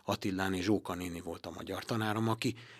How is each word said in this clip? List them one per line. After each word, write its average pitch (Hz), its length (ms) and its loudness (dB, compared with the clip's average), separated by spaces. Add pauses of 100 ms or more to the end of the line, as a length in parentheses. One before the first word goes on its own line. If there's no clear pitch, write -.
Attilán 95 500 0
és 92 100 2
Zsóka 98 320 4
néni 87 240 -4
volt 85 260 -8
a 85 60 -6
magyar 87 320 -6
tanárom, 110 460 2
aki - 260 2 (240)